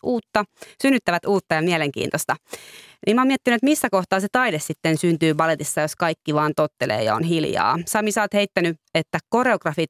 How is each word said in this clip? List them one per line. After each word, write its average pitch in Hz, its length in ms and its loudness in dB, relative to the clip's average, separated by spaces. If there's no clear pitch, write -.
uutta, 226 400 -2
synnyttävät 240 440 0
uutta 190 300 0
ja 156 60 0
mielenkiintoista. 156 760 -2
Niin 214 100 2
mä 247 60 4
oon 262 60 2
miettinyt, 254 280 2
että 240 120 0
missä 285 220 2
kohtaa 190 300 0
se 202 120 -2
taide 240 280 0
sitten 160 380 -2
syntyy 160 360 2
baletissa, 156 480 0
jos 151 140 -2
kaikki 160 380 -4
vaan 151 220 2
tottelee 117 480 -2
ja 107 120 2
on 113 80 -2
hiljaa. 156 640 0
Sami, 214 260 -2
sä 214 100 -2
oot 202 120 -4
heittänyt, 180 440 0
että 165 240 -2
koreografit 196 600 0